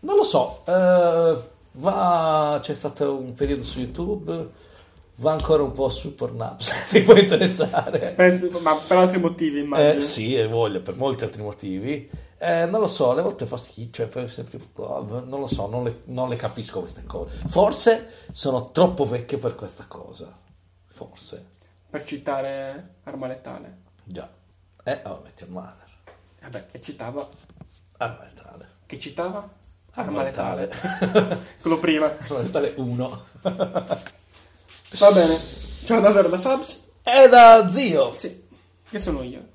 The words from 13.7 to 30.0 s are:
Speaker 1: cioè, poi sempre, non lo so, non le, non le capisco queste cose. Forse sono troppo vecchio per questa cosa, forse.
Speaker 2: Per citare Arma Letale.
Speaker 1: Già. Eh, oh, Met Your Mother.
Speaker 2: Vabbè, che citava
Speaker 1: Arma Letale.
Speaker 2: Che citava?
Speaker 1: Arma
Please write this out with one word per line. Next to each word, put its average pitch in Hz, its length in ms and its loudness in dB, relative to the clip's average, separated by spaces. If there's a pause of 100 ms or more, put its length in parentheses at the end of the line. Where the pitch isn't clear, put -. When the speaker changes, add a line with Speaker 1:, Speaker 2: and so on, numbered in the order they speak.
Speaker 1:
cioè, 117 140 -6
poi - 220 -10
sempre, 117 300 -16 (160)
non 123 640 -10
lo 139 80 -8
so, 101 220 -8
non 120 160 -6
le, 117 220 -8
non 127 220 -6
le 120 80 -6
capisco 110 440 -10
queste - 240 -14
cose. - 320 -12 (100)
Forse 208 600 2 (240)
sono 127 400 -6
troppo 175 320 2
vecchio 123 340 -6
per 120 160 -6
questa - 320 -12
cosa, - 460 -20 (540)
forse. - 600 -20 (420)
Speaker 2:
Per 147 160 -12
citare 135 920 -10 (100)
Arma 135 240 -12
Letale. - 480 -16 (260)
Speaker 1:
Già. 90 260 -16 (540)
Eh, 135 220 -8
oh, 98 180 -16
Met - 200 -20
Your 90 100 -20
Mother. 90 320 -18 (560)
Speaker 2:
Vabbè, 113 320 -18
che 117 100 -20
citava 117 460 -14 (680)
Speaker 1:
Arma 113 260 -10
Letale. - 440 -20 (180)
Speaker 2:
Che 123 120 -14
citava? 175 400 -10 (560)
Speaker 1:
Arma 190 260 -8